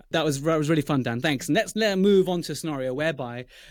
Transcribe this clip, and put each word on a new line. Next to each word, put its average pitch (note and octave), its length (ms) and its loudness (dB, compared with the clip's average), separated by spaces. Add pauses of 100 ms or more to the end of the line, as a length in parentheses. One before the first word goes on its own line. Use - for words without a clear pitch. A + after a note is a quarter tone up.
(100)
That D#3+ 160 0
was, C#3 160 -2
that D#3+ 160 2
was D3 100 0
really D#3+ 140 2
fun, C#3+ 200 0
Dan. A#2+ 200 -4
Thanks. D3 260 -2
And D3 80 2
let's, G#3 180 -2
let's G#3+ 220 0
move F#3+ 320 6
on F3 140 -2
to D#3 100 -8
a - 20 -8
scenario C3+ 380 -6
whereby C3 540 -6 (240)